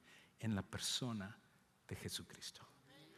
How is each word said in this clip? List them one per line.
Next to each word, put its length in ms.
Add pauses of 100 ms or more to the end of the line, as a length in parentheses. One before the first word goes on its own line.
(400)
en 160
la 80
persona 720 (500)
de 80
Jesucristo. 680 (560)